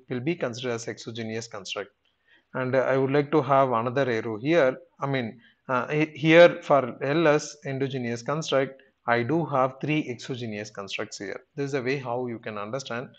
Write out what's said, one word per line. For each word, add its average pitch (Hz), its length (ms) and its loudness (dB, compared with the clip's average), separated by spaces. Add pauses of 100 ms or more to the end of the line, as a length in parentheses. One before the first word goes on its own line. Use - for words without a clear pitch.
(100)
will 127 80 -4
be 147 160 -2
considered 123 380 -6
as 117 160 -6
exogenous 113 580 -8
construct. 101 440 -10 (640)
And, 127 200 -4
uh, 135 60 6
I 131 160 2
would 135 160 2
like 143 180 2
to 151 120 4
have 135 280 4
another 123 400 0
arrow 110 300 -4
here. 135 360 2 (240)
I 139 60 -6
mean, 123 320 -4 (300)
uh, 123 180 0
he-, 151 280 0
here 170 480 8
for 131 380 2
L 147 280 2
S 151 360 2
endogenous 131 580 -4
construct, 143 600 -2 (240)
I 120 160 2
do 151 240 0
have 131 340 0
three 151 280 -2
exogenous 113 640 -8
constructs 101 480 -10
here. 98 220 -10 (140)
This 143 120 -6
is 139 80 -6
a 135 80 0
way 131 160 -2
how 123 280 -4
you 117 140 -8
can 110 180 -10
understand 120 500 -8 (100)